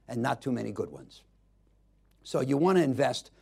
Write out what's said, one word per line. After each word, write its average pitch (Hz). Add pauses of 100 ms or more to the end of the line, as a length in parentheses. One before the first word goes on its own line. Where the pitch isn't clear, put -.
and 120
not 135
too 135
many 113
good -
ones. - (1040)
So 151
you 135
want 185
to 165
invest 131 (120)